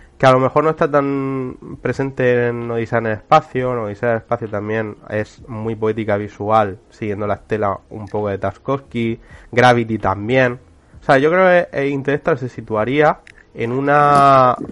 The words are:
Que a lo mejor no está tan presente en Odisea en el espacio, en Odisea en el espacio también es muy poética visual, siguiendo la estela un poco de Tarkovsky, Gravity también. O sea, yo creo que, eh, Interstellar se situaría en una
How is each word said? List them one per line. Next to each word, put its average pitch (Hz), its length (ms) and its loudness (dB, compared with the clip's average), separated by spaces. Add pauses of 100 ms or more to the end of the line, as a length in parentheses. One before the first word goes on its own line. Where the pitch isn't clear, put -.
(180)
Que - 80 0
a 131 60 8
lo 131 80 4
mejor 131 240 2
no 156 80 2
está 156 180 -2
tan 139 680 -2 (240)
presente 127 680 -2
en 120 240 -6
Odisea 117 280 -2
en 113 80 -4
el 110 60 -2
espacio, 127 600 0
en 120 60 -4
Odisea 107 300 -4
en 113 60 2
el 110 60 -4
espacio 117 280 -6
también 104 460 -6 (140)
es - 380 -8
muy 110 280 -6
poética 110 420 -2
visual, 104 640 -2 (100)
siguiendo 104 380 -6
la 98 80 -2
estela 104 420 -4 (140)
un 104 160 -14
poco 104 220 -4
de 98 100 -4
Tarkovsky, 117 800 -6 (320)
Gravity 120 480 2
también. 117 580 0 (440)
O - 20 -20
sea, 143 160 4
yo 147 100 2
creo 185 160 2 (260)
que, - 60 -8
eh, 139 120 -2
Interstellar 139 500 -2
se 123 100 -8
situaría 117 680 0 (340)
en 117 180 -4
una 139 840 4 (160)